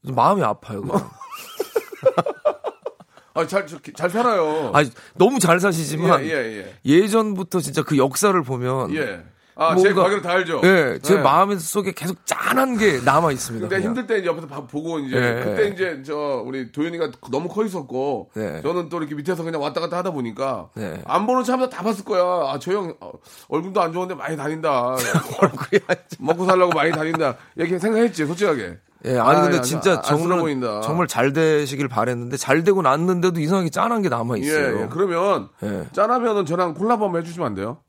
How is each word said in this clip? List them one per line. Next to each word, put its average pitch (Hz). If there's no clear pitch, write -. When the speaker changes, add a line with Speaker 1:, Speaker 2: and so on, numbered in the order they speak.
Speaker 1:
좀 135
마음이 165
아파요. 107
그냥. -
Speaker 2:
<laughs> -
아, 165
잘, 185
잘, 156
잘 180
살아요. 165
Speaker 1:
아니, 143
너무 240
잘 175
사시지만 160
Speaker 2:
예, 156
예, 117
예. 95
Speaker 1:
예전부터 190
진짜 143
그 151
역사를 165
보면 127
Speaker 2:
예. 98
아, 165
Speaker 1:
뭔가 185
Speaker 2:
제 202
가게를 190
다 175
알죠? 170
Speaker 1:
예, 160
제 196
Speaker 2:
네. 165
Speaker 1:
마음 180
속에 185
계속 -
짠한 254
게 185
남아 147
있습니다, 117
Speaker 2:
근데 196
Speaker 1:
그냥. 214
Speaker 2:
힘들 240
때 220
이제 175
옆에서 165
밥 135
보고 160
이제 127
Speaker 1:
예, 120
Speaker 2:
그때 107
Speaker 1:
예. -
Speaker 2:
이제 175
저 143
우리 131
도현이가 160
너무 151
커 214
있었고 135
Speaker 1:
네. 85
Speaker 2:
저는 170
또 165
이렇게 151
밑에서 165
그냥 165
왔다 135
갔다 170
하다 180
보니까 120
Speaker 1:
네. 95
Speaker 2:
안 190
보는 254
차마다 254
다 170
봤을 202
거야. 185
아, 156
저 175
형, 190
어, 90
얼굴도 180
안 165
좋은데 180
많이 151
다닌다. 143
Speaker 1:
<laughs> 127
얼굴이 143
안 170
좋- -
Speaker 2:
먹고 170
살라고 185
많이 156
다닌다. 156
이렇게 175
생각했지, 214
솔직하게. 147
Speaker 1:
예, 123
아니, -
Speaker 2:
아, -
Speaker 1:
근데 -
Speaker 2:
안-, 123
Speaker 1:
진짜 160
Speaker 2:
안-, 160
안쓰러워 147
Speaker 1:
저는 180
Speaker 2:
보인다. 127
Speaker 1:
정말 156
잘 131
되시길 147
바랬는데 120
잘 151
되고 190
났는데도 170
이상하게 170
짠한 226
게 180
남아 117
있어요. 139
Speaker 2:
예, -
예. 110
그러면 175
Speaker 1:
예. 98
Speaker 2:
짠하면은 220
저랑 170
콜라보 214
한번 170
해주시면 165
안 104
돼요? 107